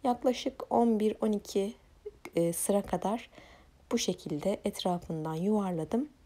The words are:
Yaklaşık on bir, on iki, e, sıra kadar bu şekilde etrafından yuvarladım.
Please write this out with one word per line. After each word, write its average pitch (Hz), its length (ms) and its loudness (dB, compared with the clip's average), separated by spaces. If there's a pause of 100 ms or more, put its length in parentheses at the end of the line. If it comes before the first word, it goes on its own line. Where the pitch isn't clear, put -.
Yaklaşık 247 680 0
on 233 280 6
bir, 214 220 2
on 220 100 2
iki, 202 420 -2 (600)
e, 170 180 2
sıra 202 280 2
kadar 196 480 -4 (640)
bu 240 60 0
şekilde 180 680 -2
etrafından 170 720 -2
yuvarladım. 196 760 0 (160)